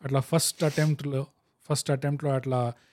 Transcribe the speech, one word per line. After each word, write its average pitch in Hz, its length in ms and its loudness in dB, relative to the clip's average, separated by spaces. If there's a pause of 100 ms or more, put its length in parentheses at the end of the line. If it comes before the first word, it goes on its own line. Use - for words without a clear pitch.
అట్లా 135 140 2
ఫస్ట్ - 440 0
అటెంప్ట్‌లో, 143 640 0 (440)
ఫస్ట్ 147 220 0
అటెంప్ట్‌లో 143 400 0
అట్లా 127 420 0 (200)